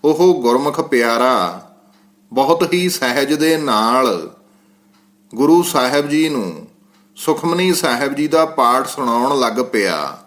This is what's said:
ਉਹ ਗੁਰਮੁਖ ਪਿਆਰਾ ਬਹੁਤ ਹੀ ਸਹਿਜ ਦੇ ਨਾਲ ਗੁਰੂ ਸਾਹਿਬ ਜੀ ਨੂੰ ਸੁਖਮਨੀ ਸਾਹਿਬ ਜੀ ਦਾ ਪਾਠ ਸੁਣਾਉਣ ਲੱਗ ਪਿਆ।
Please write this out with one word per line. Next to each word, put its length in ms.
ਉਹ 360
ਗੁਰਮੁਖ 400
ਪਿਆਰਾ 800
ਬਹੁਤ 400
ਹੀ 160
ਸਹਿਜ 440
ਦੇ 240
ਨਾਲ 800
ਗੁਰੂ 280
ਸਾਹਿਬ 460
ਜੀ 200
ਨੂੰ 380
ਸੁਖਮਨੀ 580
ਸਾਹਿਬ 400
ਜੀ 140
ਦਾ 180
ਪਾਠ 420
ਸੁਣਾਉਣ 520
ਲੱਗ 140
ਪਿਆ। 560